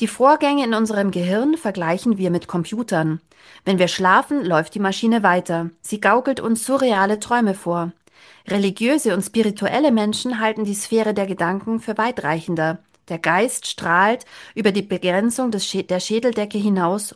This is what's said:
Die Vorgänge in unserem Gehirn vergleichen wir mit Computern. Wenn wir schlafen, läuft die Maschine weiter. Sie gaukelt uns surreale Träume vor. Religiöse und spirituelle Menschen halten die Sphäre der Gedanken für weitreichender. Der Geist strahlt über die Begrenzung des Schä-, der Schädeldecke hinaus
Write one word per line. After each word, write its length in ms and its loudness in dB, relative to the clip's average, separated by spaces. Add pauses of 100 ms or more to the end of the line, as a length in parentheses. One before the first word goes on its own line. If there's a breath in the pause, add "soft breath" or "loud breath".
Die 80 0
Vorgänge 560 4
in 100 0
unserem 360 0
Gehirn 460 0
vergleichen 600 0
wir 120 0
mit 180 -2
Computern. 720 -2 (440 loud breath)
Wenn 160 2
wir 80 4
schlafen, 560 2
läuft 300 0
die 60 -4
Maschine 420 0
weiter. 480 0 (120)
Sie 180 -8
gaukelt 400 2
uns 260 -2
surreale 540 2
Träume 340 0
vor. 380 -4 (560 soft breath)
Religiöse 680 0
und 80 0
spirituelle 680 0
Menschen 500 0
halten 240 -2
die 100 -2
Sphäre 400 0
der 120 -2
Gedanken 540 -4
für 180 -6
weitreichender. 800 -2 (300)
Der 100 -8
Geist 500 0
strahlt 560 2 (300 loud breath)
über 180 2
die 100 0
Begrenzung 680 0
des 140 -4
Schä-, 180 -4
der 160 -2
Schädeldecke 580 -2
hinaus 580 0